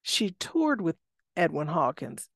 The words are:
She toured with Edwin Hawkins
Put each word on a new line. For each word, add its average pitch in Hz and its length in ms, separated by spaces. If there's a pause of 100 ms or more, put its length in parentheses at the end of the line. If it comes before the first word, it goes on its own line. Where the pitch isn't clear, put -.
She - 300
toured 294 500
with 165 160 (380)
Edwin 151 340
Hawkins 135 680